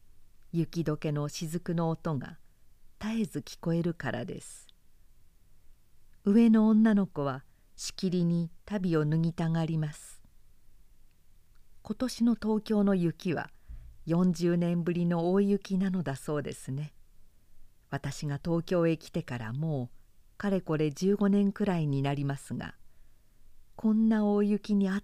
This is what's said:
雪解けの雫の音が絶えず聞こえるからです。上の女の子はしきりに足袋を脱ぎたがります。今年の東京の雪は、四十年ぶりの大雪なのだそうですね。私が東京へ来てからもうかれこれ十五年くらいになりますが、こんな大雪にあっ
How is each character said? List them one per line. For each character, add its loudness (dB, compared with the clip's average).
雪 -2
解 -2
け -4
の -2
雫 -6
の 0
音 -4
が -10
絶 -4
え 0
ず -6
聞 -14
こ -2
え 0
る -2
か -8
ら -6
で -12
す。 -20
上 8
の 6
女 6
の 4
子 -4
は -4
し -10
き -2
り 2
に 0
足 -4
袋 2
を 2
脱 2
ぎ 0
た -2
が 0
り -2
ま -4
す。 -20
今 -8
年 -4
の 4
東 -2
京 2
の 4
雪 -2
は、 -8
四 2
十 0
年 0
ぶ -2
り 0
の 0
大 4
雪 0
な 0
の -2
だ -4
そ -4
う -2
で -6
す -12
ね。 -8
私 -6
が -4
東 0
京 2
へ 2
来 -16
て -4
か -8
ら -8
も -4
う -20
か -4
れ 0
こ -2
れ 2
十 0
五 4
年 4
く -2
ら 0
い 0
に 0
な 0
り -2
ま -4
す -10
が、 -10
こ 2
ん 4
な 4
大 4
雪 0
に 2
あ -2
っ -8